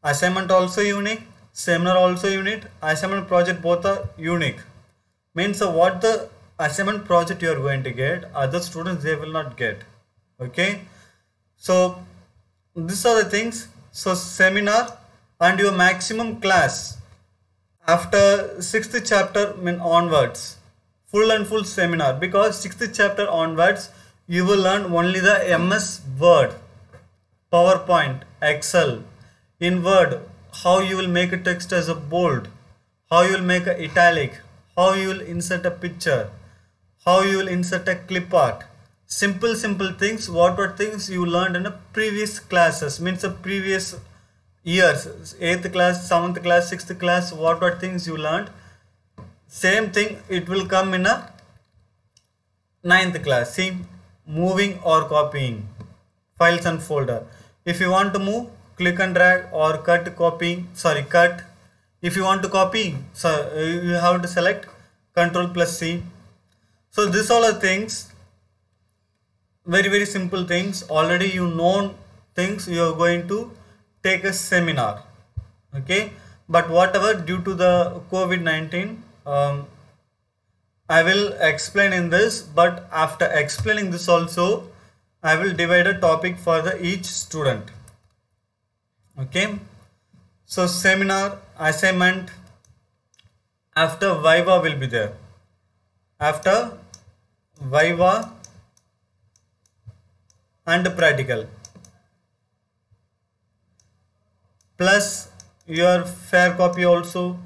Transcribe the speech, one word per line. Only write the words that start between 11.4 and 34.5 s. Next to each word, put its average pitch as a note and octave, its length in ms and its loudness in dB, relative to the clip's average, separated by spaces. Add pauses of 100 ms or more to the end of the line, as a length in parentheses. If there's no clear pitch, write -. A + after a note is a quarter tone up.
so F3+ 480 0 (720)
these F3 300 -6
are A3+ 180 6
the F3 60 -2
things. A3+ 400 -6 (220)
So - 220 -4
seminar G3+ 840 0 (420)
and F#3 200 4
your G3+ 120 2
maximum F#3+ 720 0
class F3 560 0 (920)
after G3+ 720 2
sixth A3 460 -4
chapter, G3+ 520 0
mean, F3 220 -4
onwards, E3 800 0 (480)
full G#3+ 240 2
and G#3+ 160 2
full G#3+ 180 -4
seminar, E3 500 0
because F#3 460 0
sixth - 320 -8
chapter G3 380 0
onwards E3 640 0 (340)
you F3 200 -2
will G3 140 4
learn F#3+ 320 0
only F3 280 0
the F#3+ 280 4
M F3 240 2
S - 300 -4 (180)
Word, D#3+ 360 6 (1000)
PowerPoint, F3 680 2 (180)
Excel. D3+ 640 0 (560)
In F3 240 -2
Word, F3+ 380 4 (420)
how F3+ 160 6
you F#3+ 180 -2
will F#3+ 100 -4
make F3+ 240 0
a F#3 60 -4
text F3+ 340 -4
as E3+ 160 -2
a E3 80 -4
bold, D3 540 -2 (600)
how E3 100 6
you F#3+ 120 4
will F#3 120 -2
make F3+ 220 0
a F3 140 -2
italic, E3 580 2 (360)